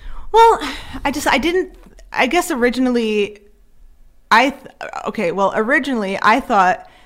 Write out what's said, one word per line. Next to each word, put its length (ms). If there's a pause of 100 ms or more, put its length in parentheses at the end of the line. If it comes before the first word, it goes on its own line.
(320)
Well, 260 (460)
I 80
just, 160
I 100
didn't, 380 (360)
I 140
guess 240
originally, 880 (920)
I, 180
th-, 220 (340)
okay, 240
well, 240
originally 680
I 200
thought 480 (180)